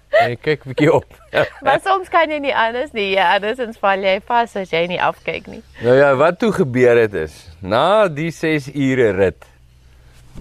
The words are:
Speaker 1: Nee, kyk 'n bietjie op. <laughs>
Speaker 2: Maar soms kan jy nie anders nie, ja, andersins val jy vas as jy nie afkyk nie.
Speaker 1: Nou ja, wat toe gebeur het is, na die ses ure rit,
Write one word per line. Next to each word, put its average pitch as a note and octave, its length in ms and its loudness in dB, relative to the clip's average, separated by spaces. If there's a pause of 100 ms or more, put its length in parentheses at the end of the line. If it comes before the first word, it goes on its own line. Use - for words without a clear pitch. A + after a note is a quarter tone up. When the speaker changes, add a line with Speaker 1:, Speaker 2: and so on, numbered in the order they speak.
(180)
Speaker 1:
Nee, A#2+ 220 0
kyk D3+ 260 -4
'n C3+ 60 -12
bietjie D3 220 2
op. C#3 120 0 (320)
<laughs> - 280 -2
Speaker 2:
Maar C#4+ 180 2
soms F#4+ 260 -2
kan E4 200 2
jy D4+ 100 -6
nie C#4 160 -4
anders A#3+ 380 -4
nie, G3+ 240 -4
ja, F#3 180 4
andersins A3 460 -6
val G3 200 0
jy G3 240 0
vas A#3 300 -2
as F#3+ 160 -8
jy E3 160 -2
nie F3+ 140 -6
afkyk - 460 -6
nie. - 140 -18 (200)
Speaker 1:
Nou A#2+ 160 2
ja, C#3 180 4
wat E3 240 2
toe A3+ 120 0
gebeur B2 460 2
het A2 160 2
is, D#2 220 -6 (260)
na D#3+ 460 2
die D#3+ 240 -8
ses D3+ 420 -4
ure C3 440 0
rit, F#2+ 280 0 (960)